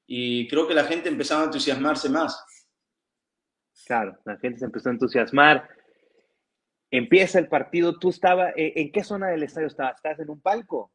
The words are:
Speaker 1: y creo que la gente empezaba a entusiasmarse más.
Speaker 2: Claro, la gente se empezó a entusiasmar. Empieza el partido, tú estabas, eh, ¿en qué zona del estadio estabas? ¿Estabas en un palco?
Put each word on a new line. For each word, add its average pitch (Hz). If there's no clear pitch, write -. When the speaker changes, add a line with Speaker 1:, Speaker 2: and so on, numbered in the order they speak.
Speaker 1:
y 120
creo 160
que 170
la 147
gente 165
empezaba 151
a 160
entusiasmarse 143
más. 147
Speaker 2:
Claro, 110
la 104
gente 120
se 127
empezó 117
a -
entusiasmar. 131
Empieza 175
el 160
partido, 170
tú 180
estabas, 180
eh, 160
¿en 147
qué 208
zona 190
del 160
estadio 151
estabas? 135
¿Estabas 156
en 151
un 147
palco? 185